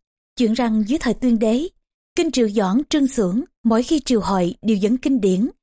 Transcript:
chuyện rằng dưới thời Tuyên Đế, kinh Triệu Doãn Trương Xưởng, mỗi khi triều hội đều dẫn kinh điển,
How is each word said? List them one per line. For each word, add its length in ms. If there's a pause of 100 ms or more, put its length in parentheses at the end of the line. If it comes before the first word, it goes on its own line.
(360)
chuyện 160
rằng 340
dưới 120
thời 160
Tuyên 240
Đế, 300 (480)
kinh 140
Triệu 180
Doãn 420
Trương 160
Xưởng, 380 (200)
mỗi 180
khi 180
triều 200
hội 420
đều 140
dẫn 200
kinh 240
điển, 280 (140)